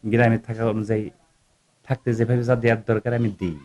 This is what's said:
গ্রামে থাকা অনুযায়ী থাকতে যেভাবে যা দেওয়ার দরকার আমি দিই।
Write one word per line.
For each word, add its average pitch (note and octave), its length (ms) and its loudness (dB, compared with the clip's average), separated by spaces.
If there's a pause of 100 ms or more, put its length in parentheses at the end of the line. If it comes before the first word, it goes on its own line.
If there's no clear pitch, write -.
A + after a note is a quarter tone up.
গ্রামে A2+ 320 4
থাকা A2+ 280 -6
অনুযায়ী G#2+ 440 -2 (760)
থাকতে B2+ 260 -4
যেভাবে A#2 300 0
যা B2 120 2
দেওয়ার A#2 320 0
দরকার A#2 260 -2
আমি A#2 160 0 (100)
দিই। E2 260 -6